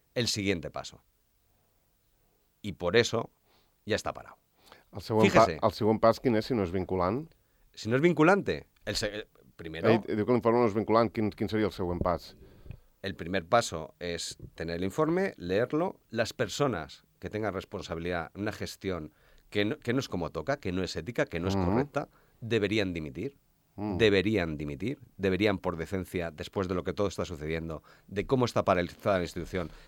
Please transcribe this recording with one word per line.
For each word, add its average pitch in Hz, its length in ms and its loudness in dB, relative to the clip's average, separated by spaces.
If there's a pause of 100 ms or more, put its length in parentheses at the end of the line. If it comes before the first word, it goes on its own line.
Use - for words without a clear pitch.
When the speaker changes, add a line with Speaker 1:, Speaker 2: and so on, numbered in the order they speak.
(140)
Speaker 1:
el 123 120 0
siguiente 95 440 0
paso. - 320 -12 (1600)
Y 101 100 -6
por 87 240 0
eso 113 340 0 (540)
ya 104 120 0
está 78 160 -4
parado. - 240 -16 (560)
Speaker 2:
El 101 100 -14
següent 107 300 4
pa-, 110 120 8
Speaker 1:
Fíjese. 80 180 0
Speaker 2:
el 107 140 4
següent 107 260 2
pas 113 200 6
quin 120 160 2
és, 110 100 -2
si 135 80 -2
no 101 80 2
és 85 80 -2
vinculant? 92 540 0 (500)
Speaker 1:
Si - 140 -8
no 120 60 2
es 135 60 0
vinculante, 156 640 4 (220)
el 104 100 -2
se-, 104 240 -2
el 107 60 -10 (300)
primero 82 340 0
Speaker 2:
Ell 113 100 6 (160)
diu 104 100 2
que 117 80 4
l'informe 120 280 4
no 117 80 4
és 98 60 -2
vinculant. 107 360 4
Quin, 107 180 0
quin 98 220 -4
seria 107 160 2
el 85 80 -6
següent 87 260 -2
pas? 87 300 0 (720)
Speaker 1:
El 95 120 -6
primer 90 320 -4
paso 87 540 0
es 85 360 -6 (180)
tener 85 220 -6
el 90 80 -2
informe, 160 520 0
leerlo. 123 640 -2 (100)
Las 113 220 -2
personas 107 720 -2 (160)
que 87 100 -8
tengan 107 240 -2
responsabilidad 87 800 -4
en 98 80 -6
una 107 100 -2
gestión 90 600 -6 (380)
que 104 140 0
no, 104 140 -2
que - 140 -2
no 131 80 0
es - 80 -4
como 85 220 -4
toca, 82 280 -4
que 92 140 -6
no 92 100 0
es 87 140 -6
ética, 104 300 -2
que 87 120 -6
no 85 100 -2
es 98 60 0
Speaker 2:
Ujú. 95 120 2
Speaker 1:
correcta, 131 420 0 (320)
deberían 104 520 0
dimitir. 82 440 -8 (420)
Speaker 2:
Mm. 101 200 -2
Speaker 1:
Deberían 98 580 4
dimitir, 73 420 -6 (200)
deberían 95 400 2
por 87 180 -2
decencia, 85 540 -4
después 90 360 -4
de 92 80 -2
lo 87 80 -2
que 87 120 -4
todo 101 140 0
está 87 180 -4
sucediendo, 80 560 -6 (240)
de 98 200 -4
cómo 127 200 2
está 110 180 0
paralizada 92 540 2
la 87 60 0
institución, 82 460 -6 (180)